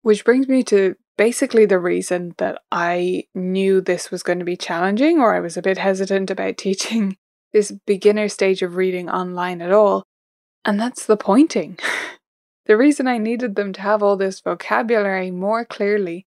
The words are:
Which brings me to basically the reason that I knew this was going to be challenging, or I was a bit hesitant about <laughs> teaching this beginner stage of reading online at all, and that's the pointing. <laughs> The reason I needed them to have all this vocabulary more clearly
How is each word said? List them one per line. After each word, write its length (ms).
Which 220
brings 240
me 160
to 320
basically 500
the 120
reason 600
that 220
I 540
knew 460
this 300
was 120
going 160
to 60
be 120
challenging, 640
or 140
I 60
was 160
a 60
bit 160
hesitant 520
about 260
<laughs> 20
teaching 580
this 200
beginner 420
stage 340
of 140
reading 340
online 500
at 120
all, 320
and 160
that's 260
the 100
pointing. 680
<laughs> 40
The 100
reason 320
I 100
needed 380
them 160
to 80
have 220
all 140
this 240
vocabulary 920
more 340
clearly 640